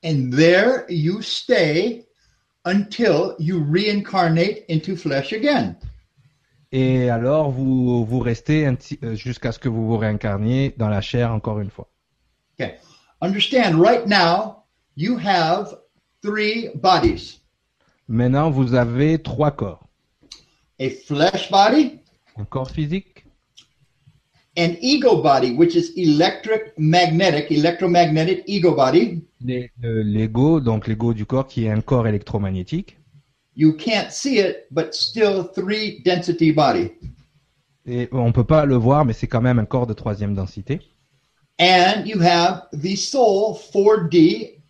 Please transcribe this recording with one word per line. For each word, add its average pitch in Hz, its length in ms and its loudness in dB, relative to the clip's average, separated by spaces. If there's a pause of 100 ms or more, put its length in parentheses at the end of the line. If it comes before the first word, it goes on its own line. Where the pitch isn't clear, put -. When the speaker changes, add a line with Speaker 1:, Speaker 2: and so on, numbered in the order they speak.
Speaker 1:
And 131 260 -2
there 180 580 4
you 175 320 -2
stay 202 840 -2 (600)
until 190 760 0
you 165 320 -2
reincarnate 196 1000 0
into 165 280 -4
flesh 139 340 -4
again. 214 440 -2 (1000)
Speaker 2:
Et 131 360 0
alors, 135 420 0
vous, 127 520 0
vous 120 160 -4
restez 135 460 -2
un 131 100 0
petit, - 280 -12
euh, 113 120 -6
jusqu'à 120 380 -8
ce - 60 -12
que 127 100 -4
vous 113 180 -4
vous 113 100 0
réincarniez 110 800 -2
dans 110 120 -2
la 104 100 0
chair 117 320 -2
encore 107 300 -4
une 101 80 -8
fois. - 180 -18 (720)
Speaker 1:
Okay. 123 140 -8 (480)
Understand, 202 580 0
right 233 260 4
now, 185 580 0 (340)
you 202 260 -2
have 185 500 0 (480)
three 214 540 -4
bodies. - 640 0 (680)
Speaker 2:
Maintenant, 127 400 2
vous 131 240 0
avez 131 480 2
trois 143 300 -2
corps. 95 360 -10 (960)
Speaker 1:
A 135 80 -4
flesh - 600 -4
body. 226 500 2 (380)
Speaker 2:
Un 107 60 -10
corps 131 280 -8
physique. 156 520 -6 (1300)
Speaker 1:
An 170 240 0
ego 254 400 2
body, 131 340 2
which 165 200 4
is - 200 0
electric, 185 840 0
magnetic, 160 760 2
electromagnetic 170 960 2
ego 175 280 2
body. 156 480 2 (180)
Speaker 2:
Les, 123 300 -8 (120)
euh, 113 200 -2
l'ego, 110 560 0
donc 113 280 -2
l'ego 113 260 -2
du 107 120 -6
corps, 131 220 -2
qui 113 180 -4
est 110 60 -2
un 107 100 0
corps 120 260 0
électromagnétique. 101 880 -6 (580)
Speaker 1:
You 156 180 4
can't 208 380 -4
see 262 280 -2
it, 185 320 -2
but 160 220 -4
still 202 500 0 (100)
three 208 500 -6
density 170 500 2
body. 143 380 2 (920)
Speaker 2:
Et 123 260 -6
on 120 200 2
peut 123 140 2
pas 156 200 4
le 135 100 4
voir, 135 300 4
mais 113 80 0
c'est - 140 -6
quand 120 140 -2
même 123 180 2
un 107 60 0
corps 127 220 -2
de 110 60 -6
troisième 104 400 -6
densité. 98 460 -8 (800)
Speaker 1:
And 185 460 2
you 208 160 -4
have 175 500 2
the 170 240 -6
soul 208 600 0 (160)
four 202 380 2
D 180 500 2 (100)